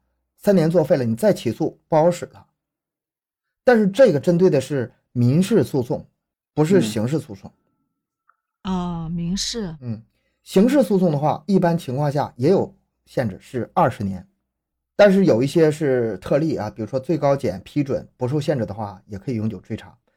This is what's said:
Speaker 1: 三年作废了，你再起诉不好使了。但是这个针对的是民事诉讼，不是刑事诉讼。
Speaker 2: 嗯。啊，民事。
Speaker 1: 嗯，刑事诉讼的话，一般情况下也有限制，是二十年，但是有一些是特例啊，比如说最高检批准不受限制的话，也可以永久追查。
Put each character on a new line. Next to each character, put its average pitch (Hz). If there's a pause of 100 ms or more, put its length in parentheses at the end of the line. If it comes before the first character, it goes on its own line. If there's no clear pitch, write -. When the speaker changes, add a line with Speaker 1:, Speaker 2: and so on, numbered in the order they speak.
(360)
Speaker 1:
三 -
年 165
作 165
废 156
了， 127
你 113
再 196
起 123
诉 -
不 -
好 160
使 175
了。 - (1160)
但 247
是 214
这 208
个 147
针 170
对 185
的 147
是 131 (220)
民 123
事 185
诉 127
讼， - (480)
不 151
是 180
刑 107
事 151
诉 120
讼。 90 (1120)
Speaker 2:
嗯。 190
啊， 175
民 170
事。 202
Speaker 1:
嗯， 113 (400)
刑 208
事 269
诉 196
讼 180
的 147
话， 139
一 196
般 170
情 131
况 147
下 131
也 135
有 151 (320)
限 123
制， 92
是 -
二 165
十 117
年， 95 (680)
但 208
是 196
有 123
一 139
些 156
是 127
特 -
例 147
啊， 104
比 -
如 -
说 -
最 165
高 143
检 101
批 147
准 117
不 123
受 147
限 147
制 110
的 98
话， 101
也 104
可 135
以 120
永 110
久 95
追 -
查。 - (200)